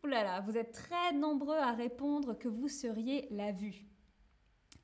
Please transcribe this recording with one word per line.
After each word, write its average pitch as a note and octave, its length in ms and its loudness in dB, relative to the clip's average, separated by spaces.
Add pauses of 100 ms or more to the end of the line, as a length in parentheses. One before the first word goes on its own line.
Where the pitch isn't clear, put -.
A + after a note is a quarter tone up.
Ouh - 20 2
là A#3+ 160 4
là, F#3 160 0
vous G#3+ 160 -2
êtes A#3 160 0
très F4 400 0
nombreux D4 460 2
à C4 160 4
répondre B3 640 0
que - 100 -4
vous A#3+ 220 0
seriez B3+ 640 -2
la G#3 200 -2
vue. G3 340 -6 (1000)